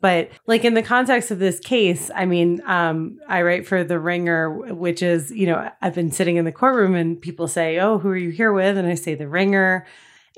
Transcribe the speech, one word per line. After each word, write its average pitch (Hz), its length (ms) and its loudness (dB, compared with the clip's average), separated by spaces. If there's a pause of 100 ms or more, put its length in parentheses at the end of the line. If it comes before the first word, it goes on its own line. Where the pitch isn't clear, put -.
But, 175 300 2 (160)
like, 226 180 2
in 233 80 2
the 226 100 2
context 247 480 0
of 196 80 -4
this 185 220 0
case, 202 540 0
I 190 100 -2
mean, 175 400 2
um, 165 640 -2
I 180 140 0
write 180 240 0
for 185 180 0
The 175 140 -2
Ringer, 170 500 -2
w-, 196 260 -8
which 170 280 -4
is, 170 280 0
you 202 160 -2
know, - 240 0 (120)
I've 180 120 -2
been 170 160 -2
sitting 175 260 0
in 170 100 2
the 160 60 -4
courtroom 233 420 2
and 170 260 -2
people 160 280 -8
say, 160 300 -2
"Oh, 208 200 2
who 180 100 -2
are 185 80 0
you 175 140 -4
here 214 200 0
with?" 196 280 2
And 180 100 0
I 175 60 0
say, 170 200 -6
"The 143 140 -8
Ringer." 185 580 2 (520)